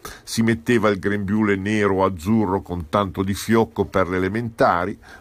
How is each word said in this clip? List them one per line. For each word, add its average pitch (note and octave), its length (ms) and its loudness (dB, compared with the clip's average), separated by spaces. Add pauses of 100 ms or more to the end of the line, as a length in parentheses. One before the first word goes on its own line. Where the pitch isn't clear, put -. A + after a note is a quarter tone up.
(240)
Si - 180 -4
metteva A2+ 480 2
il G2+ 80 0
grembiule G#2 580 0
nero G2+ 400 0
o F#2+ 100 2
azzurro G2 560 0
con F2 280 -8
tanto G2+ 320 0
di F#2+ 140 -2
fiocco A2 500 0
per F#2 220 0
le F2+ 100 -2
elementari, G2+ 800 0 (240)